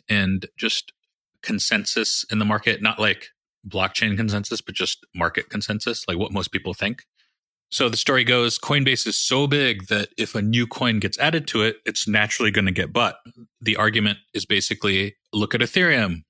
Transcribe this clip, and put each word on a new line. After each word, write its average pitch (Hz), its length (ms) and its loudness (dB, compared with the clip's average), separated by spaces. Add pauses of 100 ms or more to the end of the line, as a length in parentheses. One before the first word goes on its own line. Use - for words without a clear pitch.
and 95 380 0 (100)
just - 360 -4 (500)
consensus - 880 -2
in 110 80 0
the 107 60 2
market, 107 360 0
not, 107 200 -2
like, 104 300 0 (380)
blockchain 101 480 0
consensus, 104 440 -2
but - 160 -10
just - 360 -4
market - 380 -2
consensus, 107 560 -4
like, 87 120 -2
what 104 120 -2
most 98 220 -4
people 92 200 -4
think. 107 300 -6 (640)
So 127 200 0
the 113 80 -2
story 131 260 2
goes, 120 380 2
Coinbase 135 480 2
is - 100 -2
so 139 300 2
big 123 400 0
that 104 280 0
if 110 200 -2
a 104 60 0
new 117 260 2
coin 117 320 0
gets 113 180 -2
added 160 300 0
to 110 140 0
it, 110 220 0
it's - 220 -4
naturally 107 460 2
gonna 98 180 4
get 87 220 -2
bought. 113 240 0 (440)
The 110 160 0
argument 107 420 2 (160)
is 101 100 -4
basically, 98 720 0 (160)
look 104 200 -2
at 120 100 2
Ethereum, 117 680 2